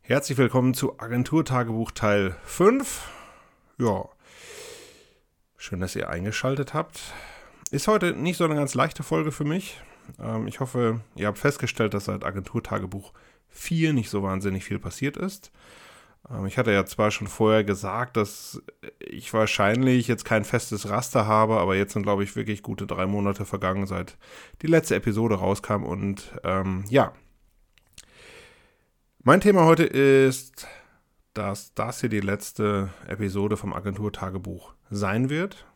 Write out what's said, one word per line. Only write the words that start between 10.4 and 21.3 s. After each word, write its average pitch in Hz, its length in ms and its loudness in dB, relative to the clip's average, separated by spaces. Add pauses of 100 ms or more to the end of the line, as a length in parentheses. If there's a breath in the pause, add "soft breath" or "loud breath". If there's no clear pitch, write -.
ich 117 100 -12
hoffe, 117 440 0 (120)
ihr 101 140 -2
habt 104 100 -4
festgestellt, 117 560 0
dass 101 120 -4
seit 98 180 -6
Agenturtagebuch 98 880 -6 (340 soft breath)
vier 160 460 -2
nicht 113 180 0
so 98 140 -2
wahnsinnig 95 400 -2
viel - 160 -6
passiert - 360 -6
ist. - 360 -10 (760 loud breath)
Ähm, 104 160 -8
ich 95 140 -4
hatte 113 140 2
ja 98 120 4
zwar 107 280 0
schon 107 160 -6
vorher 110 340 4
gesagt, 101 540 -2
dass - 440 -4 (380)
ich - 340 -14
wahrscheinlich 113 760 4
jetzt 117 160 -2
kein 110 200 2
festes 110 440 -4
Raster 110 400 0
habe, 110 320 4